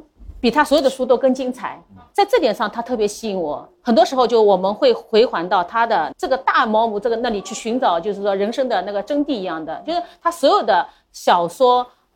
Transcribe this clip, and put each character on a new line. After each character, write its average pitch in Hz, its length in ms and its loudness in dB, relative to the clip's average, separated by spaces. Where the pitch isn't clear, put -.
比 240 100 2
他 294 100 2
所 285 160 2
有 320 60 2
的 262 60 4
书 - 160 -6
都 240 100 4
更 254 180 2
精 254 180 -6
彩， 160 300 -12
在 403 140 0
这 494 120 2
点 262 160 2
上 214 160 -4
他 226 120 -10
特 240 160 -6
别 208 100 0
吸 208 220 -8
引 190 100 -4
我。 147 280 -6
很 233 140 2
多 320 80 8
时 - 100 -4
候 254 140 2
就 226 160 4
我 202 140 6
们 190 140 0
会 233 200 2
回 220 340 2
环 330 220 -4
到 190 160 2
他 226 240 -2
的 165 300 0
这 - 100 -6
个 262 100 0
大 285 280 0
毛 220 200 2
姆 208 140 -4
这 220 100 -2
个 226 60 -2
那 240 140 -4
里 202 120 -4
去 214 140 -12
寻 233 240 -4
找， 202 180 0
就 196 160 -4
是 196 80 -10
说 202 140 -2
人 202 160 -2
生 262 160 -4
的 214 140 -2
那 196 100 -8
个 202 100 -4
真 294 240 -2
谛 302 60 -6
一 214 120 -4
样 165 200 -8
的， 156 240 -10
就 311 60 -4
是 349 100 -4
他 349 80 -2
所 320 200 2
有 392 120 4
的 190 240 2
小 175 340 0
说 247 400 2